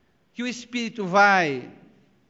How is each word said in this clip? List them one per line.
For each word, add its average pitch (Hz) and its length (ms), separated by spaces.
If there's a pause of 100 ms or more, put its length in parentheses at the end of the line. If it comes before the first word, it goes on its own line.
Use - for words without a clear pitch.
(320)
que 240 100
o 240 40
espírito 233 600
vai 180 680 (580)